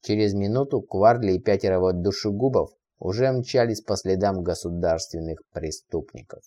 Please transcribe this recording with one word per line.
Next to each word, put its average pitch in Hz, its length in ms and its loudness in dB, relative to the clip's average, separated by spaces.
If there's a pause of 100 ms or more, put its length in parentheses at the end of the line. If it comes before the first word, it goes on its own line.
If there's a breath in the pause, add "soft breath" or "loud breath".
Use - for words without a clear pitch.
Через 104 320 0
минуту 113 480 0
Кварли 104 520 4
и 92 40 0
пятеро 95 400 2
вот 90 240 2
душегубов 101 680 0 (300)
уже 123 320 0
мчались 120 480 0
по 101 160 -4
следам 95 460 0
государственных 82 960 -2 (120)
преступников. - 960 -10